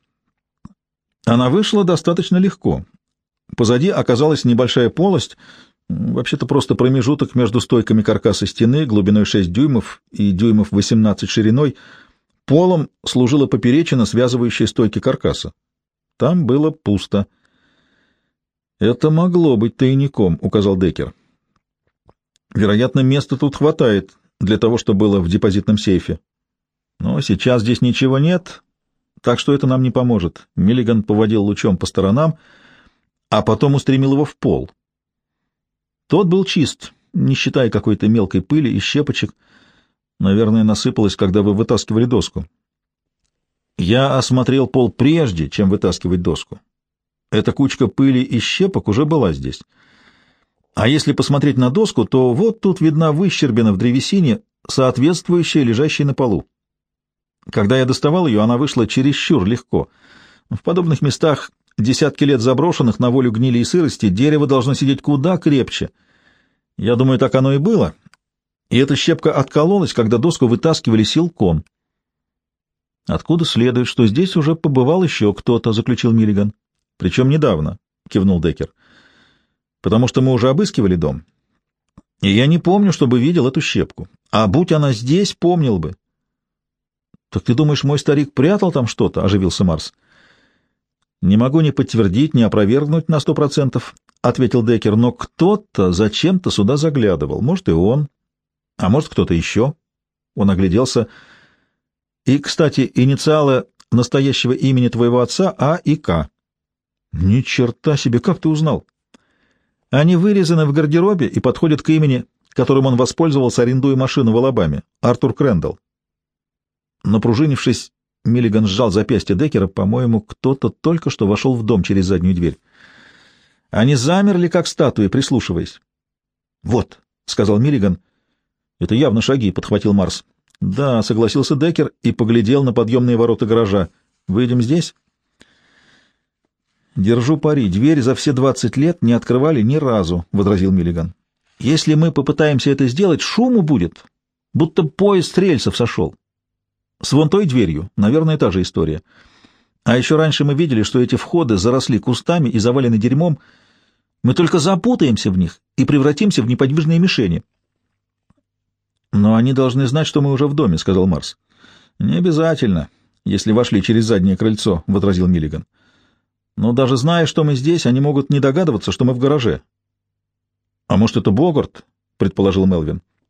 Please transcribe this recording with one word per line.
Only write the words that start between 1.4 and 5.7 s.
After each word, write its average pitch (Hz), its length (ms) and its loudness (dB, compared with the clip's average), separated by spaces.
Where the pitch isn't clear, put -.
вышла 202 360 0
достаточно 175 520 0
легко. 180 480 -2
Позади 123 320 2
оказалась 139 560 0
небольшая 120 460 2
полость, 170 480 -2